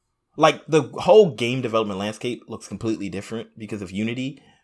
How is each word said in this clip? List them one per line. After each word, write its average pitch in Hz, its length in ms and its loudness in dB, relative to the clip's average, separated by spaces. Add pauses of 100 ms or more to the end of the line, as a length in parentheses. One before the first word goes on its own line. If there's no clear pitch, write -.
(360)
like, 151 320 2
the 151 160 4
whole 185 480 6
game 120 300 -2
development 107 380 -2
landscape 110 480 -6
looks 110 200 -12
completely 101 420 -6
different 110 480 -10
because 110 240 -12
of 92 100 -10
Unity, 120 500 -6 (220)